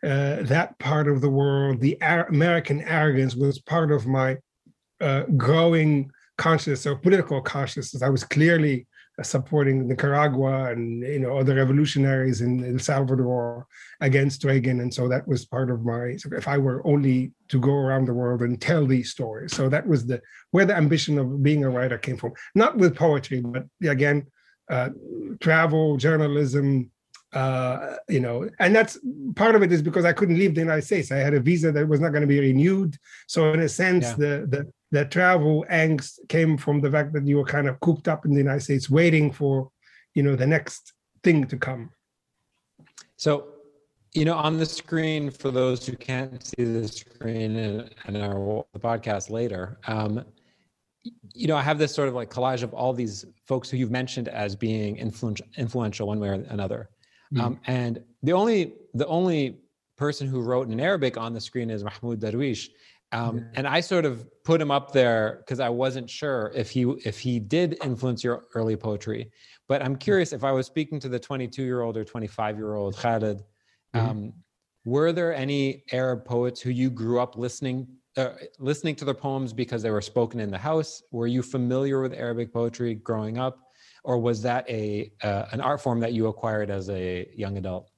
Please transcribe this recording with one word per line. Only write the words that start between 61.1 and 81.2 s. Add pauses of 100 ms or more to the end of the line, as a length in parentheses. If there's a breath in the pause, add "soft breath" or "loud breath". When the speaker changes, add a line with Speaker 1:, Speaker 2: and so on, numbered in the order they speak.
Speaker 2:
on
the
screen
is
Mahmoud
Darwish. (440 soft breath)
Um,
Speaker 1:
Yeah. (100)
Speaker 2:
and
I
sort
of (180)
put
him
up
there
'cause
I
wasn't
sure
if
he, (220)
if
he
did
influence
your (100)
early
poetry. (380 soft breath)
But
I'm
curious,
if
I
was
speaking
to
the
twenty-two-year-old
or
twenty-five-year-old
Khaled, (520)
Speaker 1:
Mm-hmm.
Speaker 2:
um, (520)
were
there
any
Arab
poets
who
you
grew
up
listening, (300)
uh, (280)
listening
to
their
poems
because
they
were
spoken
in
the
house? (120)
Were